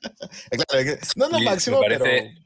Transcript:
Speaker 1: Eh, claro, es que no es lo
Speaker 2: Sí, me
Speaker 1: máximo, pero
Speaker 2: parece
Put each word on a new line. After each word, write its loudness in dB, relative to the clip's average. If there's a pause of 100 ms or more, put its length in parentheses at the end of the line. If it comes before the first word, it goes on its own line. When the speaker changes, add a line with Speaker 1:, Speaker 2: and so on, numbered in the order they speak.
(500)
Speaker 1:
Eh, -4
claro, 0
es -4
que -6
no 4
es -4
lo 2
Speaker 2:
Sí, 0
me 2
Speaker 1:
máximo, 4
pero 2
Speaker 2:
parece 0 (120)